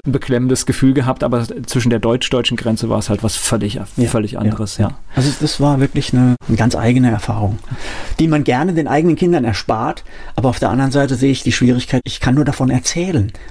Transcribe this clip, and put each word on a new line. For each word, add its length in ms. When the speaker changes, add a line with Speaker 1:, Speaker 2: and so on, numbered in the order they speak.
Speaker 1:
ein 60
beklemmendes 540
Gefühl 280
gehabt, 300
aber 200
zwischen 240
der 80
deutsch-deutschen 580
Grenze 320
war 120
es 100
halt 140
was 100
völlig, 400
Speaker 2:
Ja, 100
Speaker 1:
völlig 260
Speaker 2:
ja. 80
Speaker 1:
anderes, 380
ja. 120
Speaker 2:
Also 240
das 200
war 200
wirklich 320
eine, 240
eine 100
ganz 200
eigene 340
Erfahrung, 480
die 80
man 160
gerne 280
den 140
eigenen 300
Kindern 280
erspart, 600
aber 140
auf 100
der 100
anderen 220
Seite 240
sehe 160
ich 100
die 80
Schwierigkeit, 540
ich 160
kann 160
nur 80
davon 260
erzählen. 640